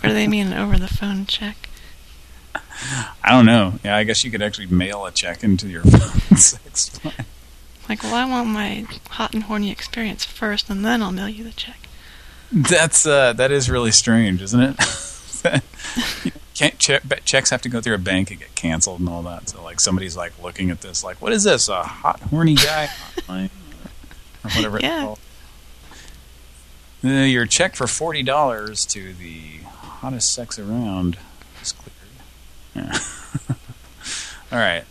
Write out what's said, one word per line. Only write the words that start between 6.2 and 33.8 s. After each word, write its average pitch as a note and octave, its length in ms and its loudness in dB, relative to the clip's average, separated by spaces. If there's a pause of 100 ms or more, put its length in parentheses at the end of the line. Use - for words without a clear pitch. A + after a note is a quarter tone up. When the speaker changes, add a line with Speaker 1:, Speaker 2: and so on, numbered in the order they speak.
Speaker 2:
sex - 600 2
plan. - 280 -10 (640)
Speaker 1:
Like, G#3+ 160 -6
well, A3+ 120 -2
I B3 120 2
want A#3+ 220 -2
my G#3+ 360 -4 (260)
hot - 240 -4
and G#3+ 80 -2
horny G#3 260 -2
experience - 560 -6
first, - 440 -4
and G3 160 -4
then A#3 180 2
I'll F#3 80 -4
mail F#3+ 180 -4
you G#3+ 140 -12
the A3+ 80 -14
check. - 360 -14 (640)
Speaker 2:
That's, D#3+ 540 4
uh, C#3 280 6
that B2+ 180 2
is C3+ 180 2
really A#2+ 220 2
strange, G#2+ 500 4
isn't A2 200 4
it? C#3 140 2 (680)
<laughs> D#3+ 180 6 (640)
You - 60 -2 (220)
can't - 240 0
che-, C#3+ 300 2
but C3+ 160 -4
checks - 280 2
have B2 100 -2
to B2 80 -6
go A#2+ 100 -4
through A2+ 160 -2
a G2 40 -2
bank F#2 320 0
and E2+ 100 -18
get - 120 -20
canceled E2+ 460 -4
and F2 80 -2
all E2+ 160 -6
that. F2 240 -12
So, - 160 -14
like, E2+ 160 -12
somebody's, F#2 380 -2
like, F2 160 -8 (100)
looking F2+ 260 -4
at E2+ 120 -8
this, F#2+ 240 -10
like, F2+ 160 -12
"What G#2+ 100 -4
is G3+ 140 0
this, B2 240 2
a F#2 140 -2
hot, - 360 -2
horny D#3 360 2
guy D3 340 2 (260)
hotline?" F#3 340 -8 (960)
Or G#2 80 -8
whatever G#2 260 -2
it's A2+ 60 -2
Speaker 1:
Yeah. D#3 220 -2
Speaker 2:
called. G#2+ 140 -10 (1800)
Uh, B2+ 60 0 (160)
your B2+ 220 4
check F3 320 0
for B2+ 100 -2
forty D3+ 340 -4
dollars B2 680 0
to F#2+ 260 -8
the D#2+ 500 -16
hottest - 680 -6
sex A#2 260 -10
around G2 580 -2 (440)
is - 100 -8
cleared. - 240 -16 (800)
Yeah. - 240 -6 (500)
<laughs> C3 60 -2 (960)